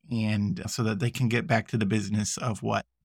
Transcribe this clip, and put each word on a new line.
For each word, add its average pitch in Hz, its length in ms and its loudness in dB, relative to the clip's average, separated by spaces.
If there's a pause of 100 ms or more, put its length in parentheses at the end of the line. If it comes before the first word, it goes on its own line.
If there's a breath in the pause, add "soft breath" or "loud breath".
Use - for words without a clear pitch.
and 107 580 0
so - 140 -4
that 110 180 0
they 120 120 0
can 123 180 0
get 117 160 2
back 113 220 2
to 117 100 -2
the 110 80 2
business 104 520 0
of 110 260 -4
what 110 240 -2 (180)